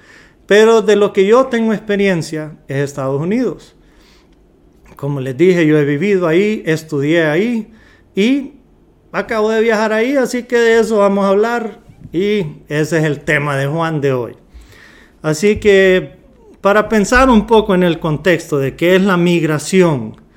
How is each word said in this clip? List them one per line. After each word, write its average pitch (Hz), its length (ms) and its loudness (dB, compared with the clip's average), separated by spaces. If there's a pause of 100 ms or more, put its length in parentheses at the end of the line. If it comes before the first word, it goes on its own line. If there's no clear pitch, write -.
(480)
Pero 220 340 4
de 202 140 2
lo 202 180 0
que 196 140 2
yo 247 180 4
tengo 226 280 -2
experiencia 185 840 -4 (100)
es 135 100 -6
Estados 139 440 -4
Unidos. 214 540 -6 (1200)
Como 139 260 -6
les 131 160 -6
dije, 175 300 4
yo 151 100 4
he 147 80 2
vivido 180 420 0
ahí, 202 380 0
estudié 160 600 -2
ahí 214 440 -2 (440)
y 247 380 -2 (580)
acabo 214 400 -4
de 220 100 0
viajar 220 320 0
ahí, 240 220 -2
así 247 260 -2
que 240 160 -4
de 226 220 2
eso 220 180 0
vamos 196 280 2
a 196 40 2
hablar. 220 520 -2 (300)
Y 190 560 -4
ese 151 300 -2
es 151 60 0
el 147 160 -2
tema 147 360 -2
de 139 120 -2
Juan 160 340 -4
de 139 100 0
hoy. 117 220 -4 (880)
Así 208 360 0
que 190 600 2 (440)
para 208 280 2
pensar 247 400 2
un 214 160 4
poco 214 300 2
en 180 80 2
el 165 160 0
contexto 156 580 -2
de 135 180 -4
qué 180 200 2
es 185 80 2
la 190 140 0
migración, 160 1000 0 (180)